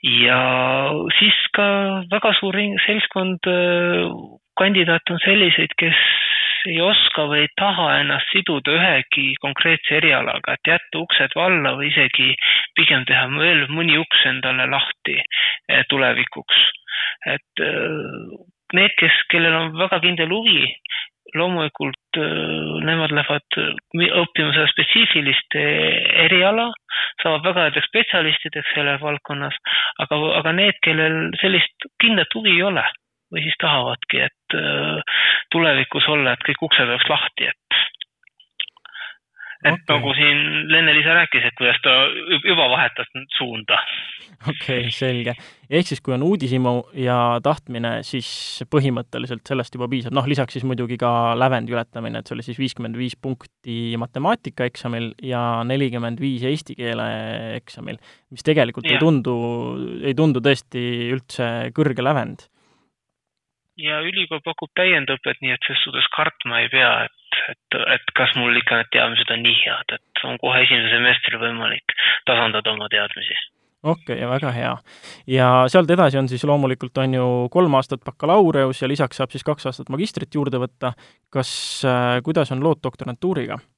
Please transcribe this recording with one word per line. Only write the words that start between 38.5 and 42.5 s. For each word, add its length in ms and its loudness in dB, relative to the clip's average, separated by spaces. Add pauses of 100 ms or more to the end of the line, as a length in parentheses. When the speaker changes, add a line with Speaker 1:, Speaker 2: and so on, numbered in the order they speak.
Speaker 1:
et 160 2
Speaker 2:
Okei. 100 -14
Speaker 1:
nagu 300 0
siin 220 4 (340)
Lenne-Liisa 420 4
rääkis, 320 2
et 80 -4
kuidas 300 0
ta 100 6 (160)
jub-, 380 -2
juba 240 4